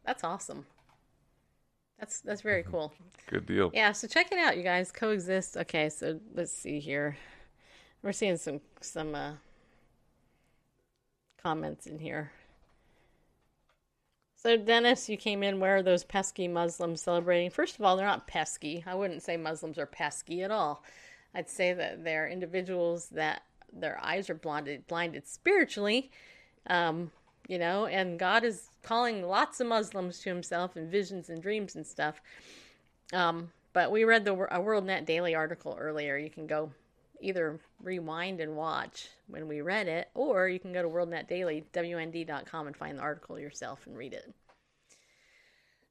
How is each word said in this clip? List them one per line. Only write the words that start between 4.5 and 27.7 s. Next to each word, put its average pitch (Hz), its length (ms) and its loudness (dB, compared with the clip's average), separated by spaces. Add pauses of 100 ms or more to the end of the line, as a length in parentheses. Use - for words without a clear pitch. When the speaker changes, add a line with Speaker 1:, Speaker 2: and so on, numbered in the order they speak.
Speaker 1:
you 180 40 -2
guys. 180 300 2
Coexist. 190 640 0
Okay, 156 320 0
so 156 300 -4 (160)
let's 170 160 -2
see - 280 -6
here. 147 380 -2 (840)
We're 196 80 -2
seeing 190 260 0
some, 147 220 -6 (220)
some, 156 340 -6
uh, 143 160 -6 (2000)
comments 156 460 -4
in 156 120 -12
here. 156 320 -6 (2000)
So, 233 220 6
Dennis, 233 520 6
you 208 80 -2
came 202 240 0
in. 196 180 2
"Where 190 180 6
are 190 60 6
those 180 200 6
pesky 190 440 0
Muslims 170 540 0
celebrating?" 175 480 4
First - 300 -2
of 214 60 0
all, 185 120 8
they're 196 80 0
not 185 220 2
pesky. 160 580 -4
I 185 80 -6
wouldn't 185 300 -2
say 170 140 -2
Muslims 160 420 -6
are 143 80 -4
pesky 165 560 -4
at 202 80 -2
all. 160 320 0 (500)
I'd 170 160 -6
say 180 240 2
that 165 300 -4
they're 156 240 0
individuals 175 840 -2
that 156 320 -2 (320)
their - 300 -4
eyes 185 260 -2
are 165 60 -4
blinded, 147 520 -6
blinded 170 400 -4
spiritually, 262 840 2 (560)
um, 170 440 2 (360)
you 185 100 -4
know, 180 300 2